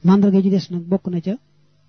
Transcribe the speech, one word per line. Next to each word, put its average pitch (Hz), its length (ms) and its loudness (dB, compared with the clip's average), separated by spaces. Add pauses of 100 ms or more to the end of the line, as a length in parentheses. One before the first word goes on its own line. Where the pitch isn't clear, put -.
Màndarga 196 380 4
ji 190 100 0
des 190 200 -2
nag, 175 160 -8
bokk 185 220 -4
na 180 120 -4
ca, 170 140 -6 (540)